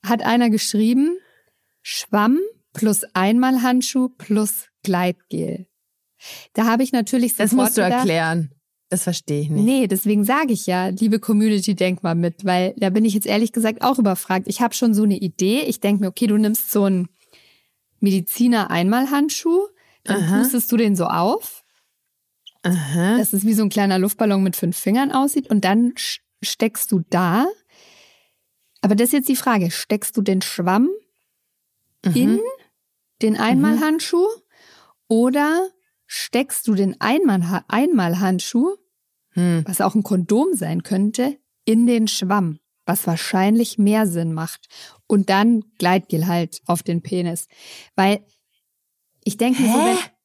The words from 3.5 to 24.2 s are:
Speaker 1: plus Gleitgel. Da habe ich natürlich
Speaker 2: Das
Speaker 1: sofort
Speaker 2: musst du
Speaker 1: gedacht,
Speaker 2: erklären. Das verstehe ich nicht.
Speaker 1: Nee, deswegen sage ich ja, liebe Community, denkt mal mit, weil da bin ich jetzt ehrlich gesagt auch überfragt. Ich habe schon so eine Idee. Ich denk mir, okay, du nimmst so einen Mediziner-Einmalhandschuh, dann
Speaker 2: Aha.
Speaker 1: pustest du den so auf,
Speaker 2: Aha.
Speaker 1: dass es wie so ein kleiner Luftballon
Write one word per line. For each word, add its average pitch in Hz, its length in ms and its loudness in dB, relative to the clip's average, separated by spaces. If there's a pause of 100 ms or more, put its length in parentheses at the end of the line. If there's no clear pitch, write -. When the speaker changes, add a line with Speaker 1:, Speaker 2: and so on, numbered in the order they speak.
Speaker 1:
plus - 580 -4 (160)
Gleitgel. 180 840 -4 (840)
Da 226 120 0
habe 233 180 2
ich 262 100 -2
natürlich 240 420 0
Speaker 2:
Das 208 140 0
Speaker 1:
sofort 254 200 4
Speaker 2:
musst - 100 -2
du - 20 2
Speaker 1:
gedacht, 196 200 2
Speaker 2:
erklären. 165 500 0 (380)
Das 180 140 -4
verstehe 151 380 -4
ich 151 80 -4
nicht. 202 160 0
Speaker 1:
Nee, 262 220 2
deswegen 202 360 0
sage 262 300 0
ich - 140 -4
ja, 185 220 -2
liebe 208 300 0
Community, 208 560 0
denkt 185 280 -2
mal 170 120 -2
mit, 170 300 -4
weil 185 320 0
da 190 140 0
bin 214 140 2
ich 202 100 0
jetzt 202 100 -2
ehrlich 214 260 0
gesagt 220 300 -2
auch 254 160 2
überfragt. 185 500 0
Ich - 140 -4
habe 233 140 0
schon 226 180 2
so 208 100 2
eine 202 140 2
Idee. 196 440 -2
Ich - 200 -4
denk 202 180 0
mir, 196 80 0
okay, 226 200 -2
du 208 100 2
nimmst 214 340 0
so 202 120 2
einen 185 260 0 (880)
Mediziner-Einmalhandschuh, 247 1700 0 (360)
dann 196 200 0
Speaker 2:
Aha. 175 160 2
Speaker 1:
pustest 254 320 0
du 233 60 2
den 208 180 2
so 175 120 0
auf, 208 560 -2 (1000)
Speaker 2:
Aha. 175 540 0
Speaker 1:
dass 220 160 0
es 196 120 -2
wie 226 80 2
so 214 100 2
ein 196 60 0
kleiner 196 300 0
Luftballon 196 440 0